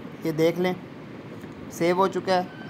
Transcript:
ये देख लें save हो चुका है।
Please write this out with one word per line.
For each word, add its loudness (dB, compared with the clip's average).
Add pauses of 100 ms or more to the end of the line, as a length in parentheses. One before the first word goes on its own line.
(260)
ये 2
देख 4
लें 2 (960)
save 2
हो 6
चुका 0
है। 0 (100)